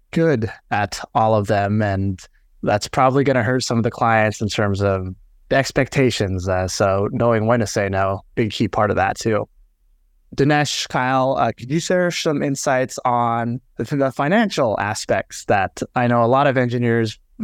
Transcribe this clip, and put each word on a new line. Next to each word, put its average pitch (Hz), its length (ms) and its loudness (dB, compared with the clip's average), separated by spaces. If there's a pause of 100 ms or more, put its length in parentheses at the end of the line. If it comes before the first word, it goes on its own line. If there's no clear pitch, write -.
(100)
good 143 420 0 (180)
at 104 300 -2 (140)
all 110 200 4
of 104 120 2
them, 101 340 0
and 98 400 -2 (420)
that's 104 240 0
probably 135 380 2
gonna 127 180 2
hurt 127 220 0
some 117 140 0
of 113 40 2
the 117 80 0
clients 113 520 0
in 107 60 0
terms 101 340 -2
of 95 240 0 (420)
the 135 80 0
expectations. 110 920 0
Uh, 92 200 0
so 98 420 0
knowing 117 360 2
when 117 140 2
to 101 60 -2
say 101 220 -2
no, 95 320 -2 (140)
big 113 180 0
key 110 160 0
part 107 220 0
of 92 60 -2
that 98 220 0
too. 107 300 -2 (880)
Dinesh, 147 520 0
Kyle, 131 500 0
uh, 120 140 2
could 120 180 -14
you 160 100 -2
share 180 300 0
some 151 320 -2
insights 135 640 -2
on 120 560 0 (180)
the, 135 60 -4
the 139 280 0
financial 156 640 0
aspects - 680 -4
that 98 360 0 (120)
I 123 120 2
know 120 160 2
a 117 40 4
lot 135 200 4
of 151 100 2
engineers 120 640 0 (260)